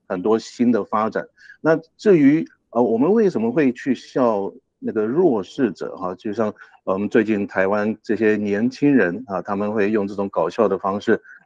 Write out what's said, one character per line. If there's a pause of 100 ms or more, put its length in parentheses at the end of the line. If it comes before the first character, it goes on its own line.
很
多
新
的
发
展。 (380)
那 (180)
至
于， (280)
呃，
我
们
为
什
么
会
去
笑 (280)
那
个
弱
势
者，
哈，
就
像 (300)
我
们
最
近
台
湾
这
些
年
轻
人，
啊，
他
们
会
用
这
种
搞
笑
的
方
式 (260)